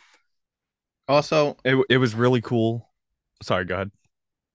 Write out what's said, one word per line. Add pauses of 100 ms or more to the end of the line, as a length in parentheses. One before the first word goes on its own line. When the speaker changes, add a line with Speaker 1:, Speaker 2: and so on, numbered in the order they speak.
(1080)
Speaker 1:
Also
Speaker 2:
it, (140)
it
was
really
cool. (540)
Sorry,
go
ahead. (640)